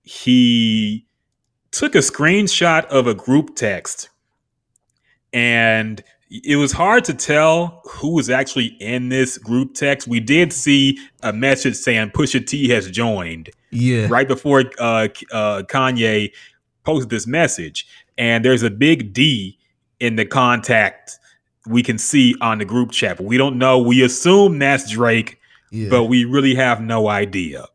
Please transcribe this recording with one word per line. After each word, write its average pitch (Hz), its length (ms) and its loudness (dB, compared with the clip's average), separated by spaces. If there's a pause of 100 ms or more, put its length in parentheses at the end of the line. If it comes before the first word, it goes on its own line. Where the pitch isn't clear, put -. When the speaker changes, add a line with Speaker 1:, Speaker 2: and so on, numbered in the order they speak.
Speaker 1:
He 113 1040 0 (640)
took - 240 -4
a 175 60 6
screenshot 165 840 0
of 131 200 2
a 117 80 0
group 135 420 0
text, - 540 -8 (1200)
and 113 720 0 (280)
it 143 240 -2
was 143 160 2
hard 220 340 2
to 160 80 -4
tell 160 720 0
who 160 300 -6
was 120 160 0
actually 127 480 -2
in 123 300 -6
this 131 280 -2
group 127 380 -4
text. 139 320 -4
We 117 120 -2
did 143 320 2
see 139 460 0 (240)
a 107 100 -4
message 131 440 -2
saying 110 340 -2
Pusha 135 380 -2
T 143 220 -2
has 101 200 0
joined 92 600 -6 (180)
Speaker 2:
Yeah. 120 400 0
Speaker 1:
right 131 180 2
before, 135 360 2 (160)
uh, 113 340 0
K-, - 180 -20
uh, 107 360 -2
Kanye 113 640 0 (520)
posted 135 260 -2
this 110 160 -6
message. 123 600 -4 (280)
And 117 300 0
there's 127 160 4
a 117 80 0
big 120 420 0
D 113 460 -2 (420)
in 113 180 -2
the 110 80 0
contact 120 920 0 (480)
we 117 160 2
can 117 160 -2
see 123 440 2
on 110 180 0
the 104 60 -4
group 117 260 -2
chat. 95 260 -4
But 95 80 -10
we 117 140 0
don't 135 180 0
know. 127 220 4
We 123 240 4
assume 175 560 4
that's 135 320 0
Drake, 113 480 0 (320)
Speaker 2:
Yeah. 107 180 -8
Speaker 1:
but 123 140 4
we 120 220 2
really 135 280 2
have 123 280 0
no 110 260 -2
idea. 95 680 -4